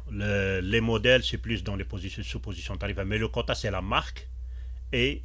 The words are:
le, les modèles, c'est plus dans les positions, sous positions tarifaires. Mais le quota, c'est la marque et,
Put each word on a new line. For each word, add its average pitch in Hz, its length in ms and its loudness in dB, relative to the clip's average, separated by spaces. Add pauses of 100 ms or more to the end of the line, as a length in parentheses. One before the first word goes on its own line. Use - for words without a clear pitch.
(100)
le, 101 500 2
les 101 200 4
modèles, 117 420 6
c'est - 160 -2
plus 110 240 -2
dans 101 140 -2
les 95 80 -4
positions, 95 400 -8
sous - 160 -6
positions 95 360 -6
tarifaires. 98 300 -2
Mais 107 120 0
le 110 100 0
quota, 120 280 -2
c'est 110 140 -2
la 95 120 -2
marque 117 460 -2 (640)
et, 135 320 0